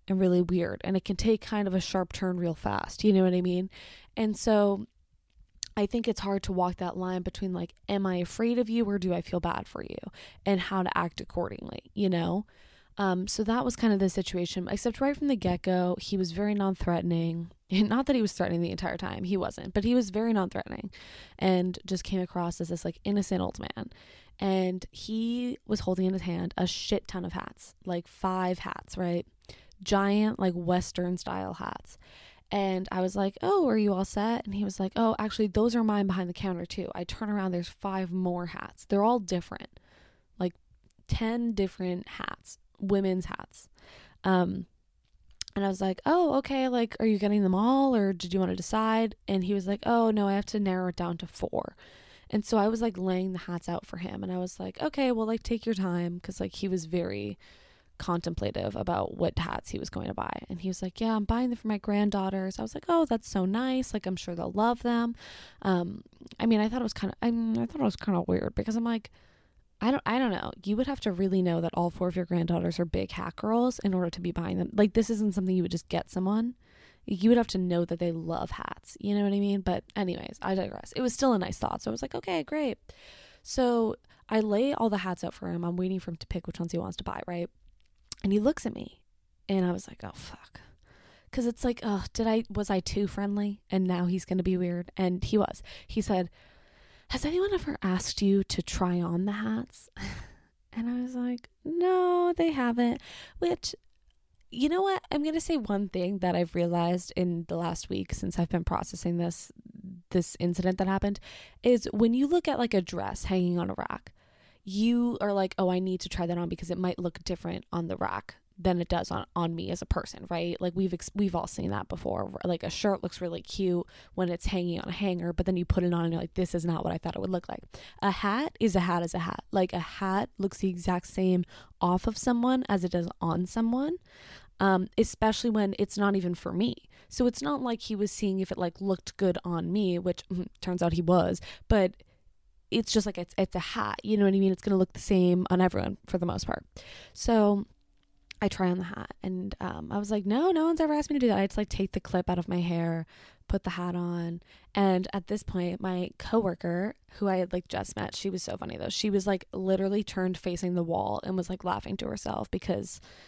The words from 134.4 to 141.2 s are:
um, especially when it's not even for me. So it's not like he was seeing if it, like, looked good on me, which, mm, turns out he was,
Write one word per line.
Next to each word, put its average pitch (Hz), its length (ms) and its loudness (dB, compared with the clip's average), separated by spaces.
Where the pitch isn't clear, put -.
um, 190 280 6
especially 220 520 2
when 208 300 2
it's 202 180 0
not 202 180 4
even 175 200 0
for - 160 -8
me. 202 240 0
So - 180 0
it's 240 160 2
not 285 200 0
like 240 200 -4
he 214 140 -6
was 202 160 0
seeing 190 280 -2
if 190 120 -2
it, 185 60 -4
like, 180 240 -4
looked 190 360 -2
good 180 260 2
on 170 280 -2
me, 185 260 2
which, 175 320 -2
mm, 185 180 -4
turns 180 220 -2
out 170 100 4
he 170 80 0
was, 175 400 4